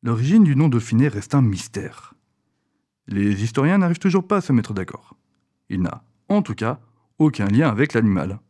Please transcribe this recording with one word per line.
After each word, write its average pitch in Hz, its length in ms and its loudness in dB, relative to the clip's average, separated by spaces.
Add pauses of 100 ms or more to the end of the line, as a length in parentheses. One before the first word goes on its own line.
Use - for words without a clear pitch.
L'origine 123 400 2
du 147 140 4
nom 156 120 4
Dauphiné 120 380 2
reste 104 300 -4
un 139 60 4
mystère. - 720 -6 (920)
Les 101 380 -2
historiens 143 340 0
n'arrivent 170 220 0
toujours 185 260 0
pas 208 120 0
à - 20 0
se 151 120 -2
mettre 110 220 0
d'accord. - 420 -12 (520)
Il 92 140 -4
n'a, - 200 -6 (260)
en 202 140 0
tout - 140 -6
cas, 113 240 -4 (400)
aucun 135 260 0
lien 123 220 2
avec 117 240 -2
l'animal. 98 580 0